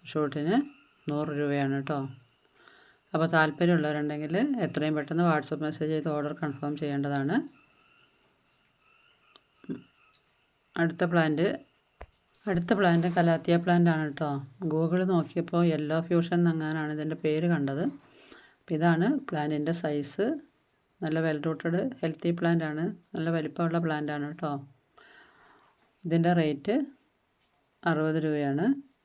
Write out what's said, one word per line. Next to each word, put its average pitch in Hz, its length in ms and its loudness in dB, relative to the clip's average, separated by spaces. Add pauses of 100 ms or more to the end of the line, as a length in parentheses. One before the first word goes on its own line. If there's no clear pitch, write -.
(100)
ഷൂട്ടിന് 151 460 0 (540)
നൂറ് 151 200 -2 (100)
രൂപയാണ് 143 380 0 (100)
ട്ടോ. 143 120 -2 (1120)
അപ്പോൾ 160 240 2
താല്പര്യമുള്ളവരുണ്ടെങ്കിൽ 151 960 2 (320)
എത്രയും 151 320 0
പെട്ടെന്ന് 160 300 -2
WhatsApp 151 380 0
മെസ്സേജ് 151 280 -4
ചെയ്ത് 156 220 -2
ഓർഡർ 147 260 -4
കൺഫേം 147 380 -6
ചെയ്യേണ്ടതാണ്. 143 560 0 (3500)
അടുത്ത 170 380 0
പ്ലാന്റ്, 160 360 2 (1000)
അടുത്ത 175 320 0
പ്ലാന്റ് 175 380 4
കലാത്തിയ 170 460 4
പ്ലാന്റ് 175 320 4
ആണ് 156 100 0 (140)
ട്ടോ. 151 100 -2 (440)
Google 165 300 2 (100)
നോക്കിയപ്പോൾ 170 500 0 (100)
യെല്ലോ 151 240 -2 (120)
ഫ്യൂഷൻ 170 320 2
എന്നെങ്ങാനാണ് 156 580 0
ഇതിൻ്റെ 156 260 -4
പേര് 156 300 2
കണ്ടത്. 139 280 0 (760)
അപ്പോൾ - 180 -6
ഇതാണ് 170 280 4 (240)
പ്ലാന്റിൻ്റെ 151 500 -2
സൈസ്. 147 460 -2 (760)
നല്ല 160 240 0
well 151 220 0
rooted 160 280 -2 (260)
healthy 165 380 -2
plant 170 300 2
ആണ്. 151 160 -4 (300)
നല്ല 165 200 -2
വലിപ്പമുള്ള 165 500 -2
പ്ലാന്റ് 151 300 -2
ആണ് 147 140 -6 (100)
ട്ടോ. 151 120 -4 (1500)
ഇതിൻ്റെ 165 260 2 (100)
റേറ്റ് 156 360 0 (1080)
അറുപത് 156 420 2
രൂപയാണ്. 147 400 0 (400)